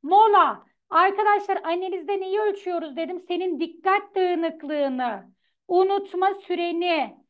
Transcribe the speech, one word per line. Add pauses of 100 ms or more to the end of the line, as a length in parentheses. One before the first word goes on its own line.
Mola. (280)
Arkadaşlar
analizde
neyi
ölçüyoruz
dedim?
Senin
dikkat
dağınıklığını, (380)
unutma
süreni (140)